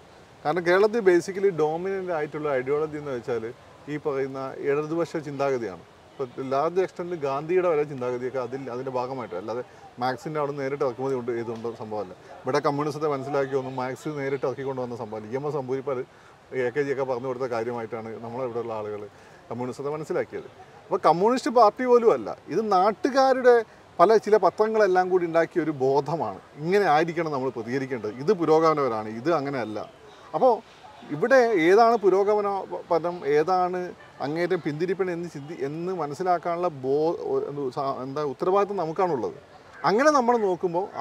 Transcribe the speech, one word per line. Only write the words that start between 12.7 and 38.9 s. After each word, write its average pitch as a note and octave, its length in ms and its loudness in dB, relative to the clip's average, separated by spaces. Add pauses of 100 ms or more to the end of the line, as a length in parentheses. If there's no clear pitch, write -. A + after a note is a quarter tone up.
മനസ്സിലാക്കിയൊന്നും C3+ 640 -2
മാർക്സ് B2+ 280 -8 (120)
നേരിട്ട് C3+ 280 -4
ഇറക്കിക്കൊണ്ട് C3 360 -6
വന്ന A#2+ 160 -8
സംഭവമല്ല. G#2+ 320 -10
ഇ - 60 -2
എം C#3+ 80 -6
എസ് D3 120 -4
നമ്പൂതിരിപ്പാട്, C3 420 -4 (600)
എ B2 140 0
കെ D3 120 2
ജിയൊക്കെ C3+ 240 -2
പറഞ്ഞു B2 200 -4
കൊടുത്ത B2 240 -4
കാര്യമായിട്ടാണ് A2+ 540 -6 (160)
നമ്മളെ A#2 220 -8
ഇവിടെയുള്ള A#2 320 -6
ആളുകൾ G#2 220 -8 (480)
കമ്മ്യൂണിസത്തെ B2+ 460 -6
മനസ്സിലാക്കിയത്. C#3+ 540 -6 (360)
അപ്പോൾ F#3+ 220 -2
കമ്മ്യൂണിസ്റ്റ് G#3+ 520 4
പാർട്ടി A3+ 320 6
പോലും A#3 260 8
അല്ല, G#2+ 120 -6 (240)
ഇത് F#3 80 0 (140)
നാട്ടുകാരുടെ B3 800 4 (440)
പല G3+ 260 8
ചില G#3 100 4 (100)
പത്രങ്ങളെല്ലാം G3+ 680 2
കൂടി F3+ 180 4
ഉണ്ടാക്കിയ E3 360 2
ഒരു D3+ 80 -2 (100)
ബോധമാണ്. C3+ 560 0 (240)
ഇങ്ങനെ G3 220 4 (100)
ആയിരിക്കണം D#3+ 400 0
നമ്മൾ C3 220 -2
പ്രതികരിക്കേണ്ടത്, A#2+ 560 -4 (100)
ഇത് D3+ 80 4 (100)
പുരോഗമനപരമാണ്, D3+ 680 2 (120)
ഇത് D3+ 180 0
അങ്ങനെയല്ല. B2 400 -6 (560)
അപ്പോൾ A#3 180 4 (640)
ഇവിടെ B3 240 4 (300)
ഏതാണ് A3+ 340 8
പുരോഗമന G3+ 440 4 (440)
പദം, E3+ 240 0 (220)
ഏതാണ് F3+ 420 2 (460)
അങ്ങേറ്റം E3+ 400 -2
പിന്തിരിപ്പണം F3+ 500 -2
എന്ന് E3+ 180 -6
ചിന്തി-, D3 340 -12
എന്ന് E3 240 -6 (120)
മനസ്സിലാക്കാനുള്ള F3 680 0 (160)
ബോ-, D3+ 320 2 (320)
എന്ത് C#3+ 120 -6 (140)
സാ-, C#3 300 -2
എന്താ C3+ 160 -6 (120)
ഉത്തരവാദിത്വം F#3+ 500 0
നമുക്കാണുള്ളത്. D#3 540 0 (520)